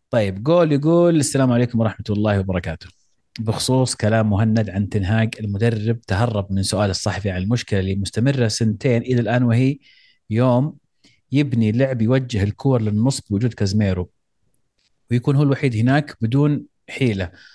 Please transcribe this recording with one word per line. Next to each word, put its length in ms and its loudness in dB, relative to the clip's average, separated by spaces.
طيب، 340 -2
جول 280 2
يقول: 440 4
"السلام 360 2
عليكم 280 2
ورحمة 300 -2
الله 300 2
وبركاته. 480 -4
بخصوص 560 0
كلام 340 0
مهند 400 2
عن 200 -4
تنهاج، 500 0
المدرب 600 -2
تهرب 500 -2
من 120 0
سؤال 260 0
الصحفي 400 -4
عن 120 -4
المشكلة 380 -2
اللي 160 -2
مستمرة 520 0
سنتين 540 0
إلى 200 0
الآن، 220 0
وهي 340 2
يوم 460 2
يبني 400 2
لعب 300 0
يوجه 420 0
الكور 380 0
للنص 400 0
بوجود 320 -2
كازميرو، 560 0
ويكون 240 0
هو 80 4
الوحيد 320 0
هناك 460 0
بدون 440 0
حيلة، 420 -2